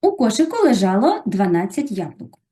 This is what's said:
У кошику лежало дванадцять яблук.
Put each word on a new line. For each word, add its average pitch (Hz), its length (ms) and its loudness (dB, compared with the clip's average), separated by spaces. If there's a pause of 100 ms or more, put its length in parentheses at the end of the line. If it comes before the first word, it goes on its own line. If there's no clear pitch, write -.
У 392 100 2
кошику 320 520 0
лежало 226 600 2
дванадцять 190 680 -2
яблук. - 480 -12 (120)